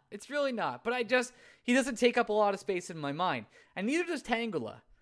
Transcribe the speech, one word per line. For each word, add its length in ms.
It's 200
really 240
not. 300
But 100
I 100
just, 280
he 100
doesn't 240
take 200
up 120
a 40
lot 200
of 60
space 300
in 80
my 140
mind. 340
And 100
neither 200
does 180
Tangela. 540